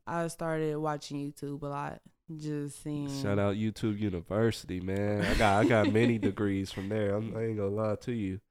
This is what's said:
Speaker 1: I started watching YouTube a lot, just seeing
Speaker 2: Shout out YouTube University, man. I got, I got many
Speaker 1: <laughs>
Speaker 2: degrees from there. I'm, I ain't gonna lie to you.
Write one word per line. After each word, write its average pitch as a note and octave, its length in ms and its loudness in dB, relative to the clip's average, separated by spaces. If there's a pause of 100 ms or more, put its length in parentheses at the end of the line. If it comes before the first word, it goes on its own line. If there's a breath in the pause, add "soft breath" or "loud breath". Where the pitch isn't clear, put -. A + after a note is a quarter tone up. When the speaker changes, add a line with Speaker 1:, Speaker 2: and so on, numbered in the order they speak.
Speaker 1:
I E3+ 220 -2
started D#3+ 500 -2
watching D3+ 400 -4
YouTube C#3+ 460 -8
a C#3+ 40 -6
lot, C#3+ 340 -6 (360)
just D3 460 -6
seeing C#3+ 380 -4
Speaker 2:
Shout G2+ 180 2
out G2+ 160 2
YouTube G#2+ 420 0
University, G2 840 0
man. G2+ 400 0
I G#2 140 2
got, G2+ 300 6
I - 20 4
got G#2 260 6
many A#2 240 4
Speaker 1:
<laughs> G#2+ 120 0
Speaker 2:
degrees G2 400 0
from G2 200 -6
there. G#2 260 0
I'm, A2 200 -4
I A2+ 100 -2
ain't A2 120 -2
gonna G2+ 120 0
lie G#2+ 320 0
to B2+ 100 -6
you. G2 400 -2